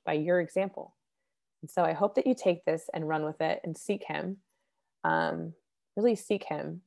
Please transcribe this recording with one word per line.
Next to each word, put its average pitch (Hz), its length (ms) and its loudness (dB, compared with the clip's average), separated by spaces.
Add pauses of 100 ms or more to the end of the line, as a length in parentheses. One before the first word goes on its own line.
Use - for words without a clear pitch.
by - 80 -2
your 165 260 2
example. 190 560 -4 (680)
And 156 80 -14
so 180 140 2
I 160 100 4
hope 202 220 2
that 262 120 2
you 254 80 6
take 175 300 0
this 160 280 0
and 160 140 -4
run 156 160 0
with 156 180 -4
it 160 220 0
and 165 140 -6
seek - 280 -4
him. 170 320 -4 (640)
Um, 165 500 0 (420)
really 220 200 4
seek - 300 -4
him, 156 420 -6